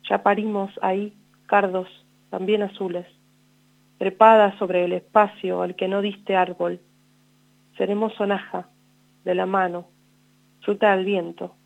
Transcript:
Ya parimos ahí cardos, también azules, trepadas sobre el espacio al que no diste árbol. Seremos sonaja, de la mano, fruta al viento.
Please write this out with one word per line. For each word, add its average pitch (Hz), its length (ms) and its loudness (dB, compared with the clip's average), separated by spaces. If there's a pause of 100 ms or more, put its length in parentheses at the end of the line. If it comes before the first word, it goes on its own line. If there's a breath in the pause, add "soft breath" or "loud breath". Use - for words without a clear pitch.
Ya 202 140 0
parimos 202 500 0 (120)
ahí 202 280 -2 (360)
cardos, 185 400 0 (420)
también 196 320 -2
azules, 185 460 -6 (880)
trepadas 208 640 6
sobre 180 260 0
el 180 80 -2
espacio 185 720 0
al 180 120 -6
que 185 120 -4
no 196 140 -2
diste 202 340 -6
árbol. 180 440 -2 (960)
Seremos 208 360 -2
sonaja, 196 560 -4 (540)
de 185 100 -2
la 185 140 0
mano, 180 400 -2 (760)
fruta 208 320 2
al 190 100 0
viento. 175 520 -4 (100)